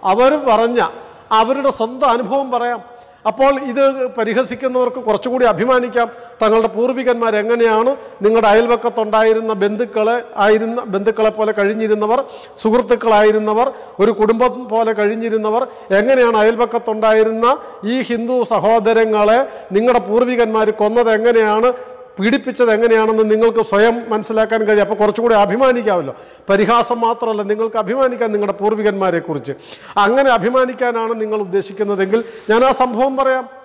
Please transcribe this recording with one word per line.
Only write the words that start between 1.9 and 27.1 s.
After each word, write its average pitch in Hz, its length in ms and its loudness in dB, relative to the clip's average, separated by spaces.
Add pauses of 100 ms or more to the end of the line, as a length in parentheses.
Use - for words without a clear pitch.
അനുഭവം 262 400 -4
പറയാം. 240 260 -4 (500)
അപ്പോൾ 269 220 2 (180)
ഇത് 254 120 0 (340)
പരിഹസിക്കുന്നവർക്ക് 247 920 -2
കുറച്ചുകൂടി 240 440 0
അഭിമാനിക്കാം. 240 580 0 (320)
തങ്ങളുടെ 220 360 2
പൂർവികന്മാർ 240 560 -2 (100)
എങ്ങനെയാണ്, 233 500 2 (320)
നിങ്ങളുടെ 220 280 4
അയൽവക്കത്തുണ്ടായിരുന്ന 220 1000 0 (120)
ബന്ധുക്കളെ 220 520 -2 (280)
ആയിരുന്ന, 220 340 2 (160)
ബന്ധുക്കളെ 214 440 0
പോലെ 214 200 0
കഴിഞ്ഞിരുന്നവർ, 214 640 0 (400)
സുഹൃത്തുക്കളായിരുന്നവർ, 214 1040 2 (360)
ഒരു 226 180 2
കുടുംബം 233 320 2 (180)
പോലെ 220 280 0
കഴിഞ്ഞിരുന്നവർ, 220 640 -2 (360)
എങ്ങനെയാണ് 233 440 2
അയൽവക്കത്തുണ്ടായിരുന്ന 220 1000 0 (460)
ഈ 254 60 -2 (120)
ഹിന്ദു 240 280 -2 (160)
സഹോദരങ്ങളെ 220 840 2 (400)
നിങ്ങളുടെ 240 300 2
പൂർവികന്മാർ 220 640 0 (120)
കൊന്നത് 226 360 2
എങ്ങനെയാണ്, 226 520 2 (480)
പീഡിപ്പിച്ചത് 233 560 0
എങ്ങനെയാണെന്ന് 220 580 2
നിങ്ങൾക്ക് 220 360 2
സ്വയം 220 280 2 (160)
മനസ്സിലാക്കാൻ 220 560 -2
കഴിയും. 208 160 4
അപ്പോൾ 208 160 -4
കുറച്ചുകൂടി 226 420 2
അഭിമാനിക്കാമല്ലോ. 208 720 0 (340)
പരിഹാസം 220 560 2
മാത്രമല്ല, 226 460 -2